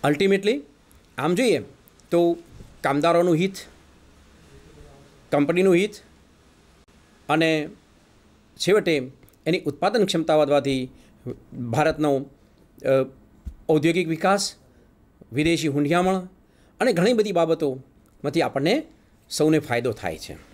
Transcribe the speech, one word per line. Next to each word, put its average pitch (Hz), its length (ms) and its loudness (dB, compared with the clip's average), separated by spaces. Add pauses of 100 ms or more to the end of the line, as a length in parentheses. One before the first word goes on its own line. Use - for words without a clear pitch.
Ultimately 196 560 0 (580)
આમ 160 180 0
જોઈએ 180 280 2 (480)
તો 170 260 2 (440)
કામદારોનું 170 540 2
હિત, 190 200 -2 (1800)
કંપનીનું 170 440 2
હિત 202 180 0 (1400)
અને 160 400 0 (880)
છેવટે 165 540 0 (340)
એની 160 140 0
ઉત્પાદન 196 460 -2
ક્ષમતા 160 300 0
વધવાથી 139 540 0 (680)
ભારતનો, 143 600 0
અ, 139 60 -10 (1400)
ઔદ્યોગિક 165 380 0
વિકાસ, 185 480 -2 (760)
વિદેશી 156 340 0
હૂંડિયામણ 175 600 0 (520)
અને 254 140 2
ઘણી 185 200 2
બધી 214 180 0
બાબતોમાંથી 160 1120 -2
આપણને 156 420 -2 (460)
સૌને 156 300 2
ફાયદો 120 320 -4
થાય 85 260 -8
છે. - 200 -16 (160)